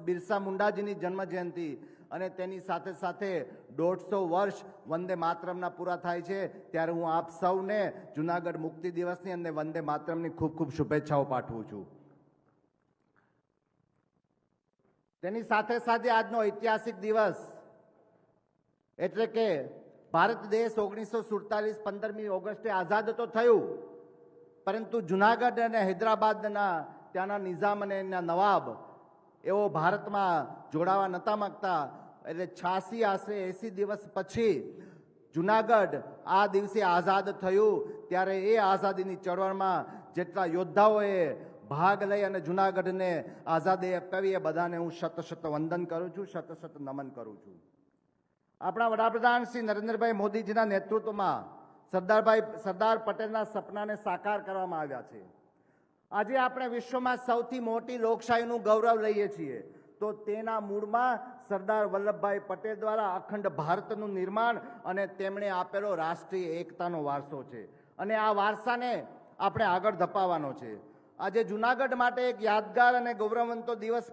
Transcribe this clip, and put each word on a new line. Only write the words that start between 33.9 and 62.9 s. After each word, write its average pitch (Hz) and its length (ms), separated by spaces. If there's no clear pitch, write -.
પછી 208 420
જુનાગઢ 208 640
આ 208 160
દિવસે 202 260
આઝાદ 190 340
થયું, 208 400
ત્યારે 190 280
એ - 20
આઝાદીની 185 560
ચળવળમાં 190 600
જેટલા 175 400
યોદ્ધાઓએ 202 580
ભાગ 185 300
લઈ 202 200
અને 196 180
જુનાગઢને 185 640
આઝાદી 185 460
અપાવી, 190 380
એ 160 100
બધાને 170 340
હું 165 160
શત 165 180
શત 165 160
વંદન 165 280
કરું 170 240
છું, 190 180
શત 160 160
શત 160 140
નમન 135 300
કરું 110 280
છું. 92 140
આપણા 220 320
વડાપ્રધાન 226 540
શ્રી 233 220
નરેન્દ્રભાઈ 220 520
મોદીજીના 214 540
નેતૃત્વમાં 208 760
સરદારભાઈ, 214 520
સરદાર 214 400
પટેલના 214 360
સપનાને 208 500
સાકાર 202 420
કરવામાં 185 360
આવ્યા 131 280
છે. 110 100
આજે 214 320
આપણે 254 300
વિશ્વમાં 247 520
સૌથી 240 400
મોટી 233 380
લોકશાહીનું 233 640
ગૌરવ 220 380
લઈએ 208 280
છીએ, 139 240
તો 208 80
તેના 220 400
મૂળમાં 214 520
સરદાર 208 360
વલ્લભભાઈ 202 540
પટેલ 196 340
દ્વારા 214 360